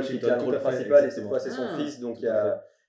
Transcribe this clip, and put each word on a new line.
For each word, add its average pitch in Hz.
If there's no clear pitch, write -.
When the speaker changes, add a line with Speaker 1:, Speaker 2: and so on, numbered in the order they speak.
Speaker 1:
Washington, -
Speaker 2:
tient 123
le 120
Speaker 1:
tout -
Speaker 2:
rôle 127
Speaker 1:
à -
fait, -
Speaker 2:
principal, 135
et 123
cette 113
Speaker 1:
exactement. 104
Speaker 2:
fois, 131
c'est 127
son 123
Speaker 3:
Ah. 160
Speaker 2:
fils, 147
donc 117
Speaker 1:
Tout 107
Speaker 2:
il 120
y -
Speaker 1:
à 110
Speaker 2:
a, 101
Speaker 1:
fait. -